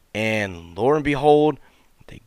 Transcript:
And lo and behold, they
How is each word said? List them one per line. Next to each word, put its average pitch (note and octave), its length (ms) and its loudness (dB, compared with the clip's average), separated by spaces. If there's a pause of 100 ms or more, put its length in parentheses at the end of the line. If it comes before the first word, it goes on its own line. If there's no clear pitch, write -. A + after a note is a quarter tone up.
(140)
And G2 640 -6
lo C3 160 2
and D3+ 100 -2
behold, D3 540 2 (500)
they - 180 -20